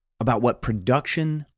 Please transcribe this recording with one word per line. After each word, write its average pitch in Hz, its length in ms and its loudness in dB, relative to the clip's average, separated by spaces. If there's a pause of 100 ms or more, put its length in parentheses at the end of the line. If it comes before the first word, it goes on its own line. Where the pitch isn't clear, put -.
(200)
about 117 240 0
what 120 180 2
production 147 840 -2 (100)